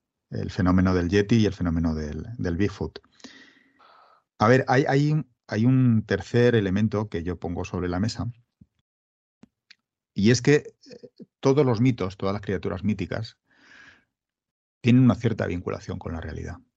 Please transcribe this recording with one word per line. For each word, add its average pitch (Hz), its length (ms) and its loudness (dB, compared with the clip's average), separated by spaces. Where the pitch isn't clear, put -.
el 98 220 -8
fenómeno 92 420 2
del 87 160 0
Yeti 101 280 2
y 107 100 4
el 95 60 -2
fenómeno 82 420 -2
del, 78 320 -8
del 85 200 -4
Bigfoot. 95 420 -4
A 107 100 2
ver, 123 200 4
hay, 131 200 2
hay 143 240 2
un, 156 160 -2
hay 110 180 -2
un 123 400 4
tercer 120 480 2
elemento 104 560 0
que 87 140 -6
yo 87 160 -6
pongo 87 260 -8
sobre 90 240 -6
la 87 100 -4
mesa, 113 320 -4
y 104 160 2
es 127 140 2
que, 143 120 6
eh, - 180 -2
todos 139 260 2
los 113 160 0
mitos, 120 340 0
todas 98 180 -4
las 101 100 -8
criaturas 95 400 -6
míticas, 101 560 -6
tienen 123 220 6
una 113 120 6
cierta - 320 -2
vinculación - 500 -6
con - 140 -10
la 82 80 -6
realidad. 82 380 -10